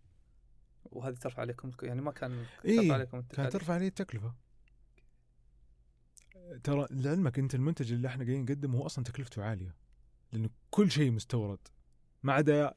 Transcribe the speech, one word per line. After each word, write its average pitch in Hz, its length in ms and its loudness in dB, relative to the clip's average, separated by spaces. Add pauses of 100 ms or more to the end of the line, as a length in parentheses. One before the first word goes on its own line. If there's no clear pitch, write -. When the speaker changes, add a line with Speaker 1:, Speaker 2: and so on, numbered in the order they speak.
(920)
Speaker 1:
وهذه 123 240 -8
ترفع 123 260 -8
عليكم 120 260 -6
الك-، 127 160 -12
يعني 127 180 -4
ما 143 100 -4
كان 123 340 -8 (200)
Speaker 2:
إيه، 220 120 4
Speaker 1:
ترفع 180 160 6
عليكم 131 180 0
Speaker 2:
كانت 127 120 -8
Speaker 1:
التكاليف؟ 131 300 -4
Speaker 2:
ترفع 175 200 -2
علي 180 140 0
التكلفة. 120 460 -6 (2250)
ترى 143 280 0
لعلمك 139 480 0
أنت 135 160 0
المنتج 131 380 0
اللي 120 140 0
إحنا 127 160 -6
قاعدين 127 180 0
نقدمه 135 360 0
هو 139 80 0
أصلا 135 180 -4
تكلفته 123 400 -6
عالية، 92 320 -4 (560)
لأنه 110 180 -2 (200)
كل 202 220 6
شيء 143 200 4
مستورد، 104 480 -2 (640)
ما 139 100 4
عدا 147 440 6